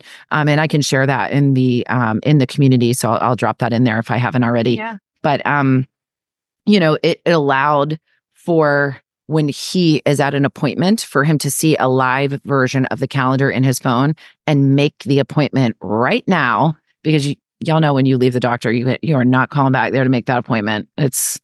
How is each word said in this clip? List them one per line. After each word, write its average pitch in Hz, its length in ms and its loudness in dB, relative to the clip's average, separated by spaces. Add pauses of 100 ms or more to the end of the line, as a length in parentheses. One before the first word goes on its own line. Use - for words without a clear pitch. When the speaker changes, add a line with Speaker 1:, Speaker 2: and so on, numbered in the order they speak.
(300)
Speaker 1:
Um, 151 180 0
and 147 120 2
I 156 80 -2
can 156 120 0
share 135 280 0
that 117 240 -2
in 139 220 2
the, 127 340 0
um, 110 340 0
in 151 160 2
the 127 80 2
community. 127 460 2
So 120 180 -2
I'll, 113 200 0
I'll 127 60 0
drop 113 220 -2
that 117 140 -2
in 117 100 0
there 113 160 2
if - 140 -4
I 110 40 -2
haven't 123 280 0
already. 117 300 0
Speaker 2:
Yeah. 214 240 -8 (260)
Speaker 1:
But, 143 200 0
um, 135 440 0 (800)
you 208 120 4
know, 156 240 2
it, 165 240 -2
it 170 60 2
allowed 143 640 0 (360)
for 143 640 0 (300)
when 151 220 -2
he 160 560 0
is 143 160 0
at 139 140 0
an 143 100 0
appointment 139 560 0
for - 240 -2
him 156 140 2
to 143 120 -4
see 156 280 0
a 127 100 0
live 131 560 0
version 131 420 0
of 113 120 -6
the 131 100 -4
calendar 131 420 0
in 117 140 0
his 135 140 0
phone 135 360 0 (320)
and 139 300 2
make 143 280 0
the 139 160 0
appointment 131 600 0
right 123 460 -2
now. 147 500 0 (260)
Because 151 240 0
y-, 143 100 -4 (240)
y'all 160 200 0
know 147 140 2
when 135 100 2
you 131 140 2
leave 127 160 2
the 123 60 0
doctor, 120 320 -2
you, 120 280 -2
you 156 160 -2
are 123 80 0
not 127 260 2
calling 135 220 0
back 113 200 0
there 131 120 0
to 127 60 0
make 123 160 -2
that 123 120 -2
appointment. 110 500 -4 (100)
It's, - 460 -4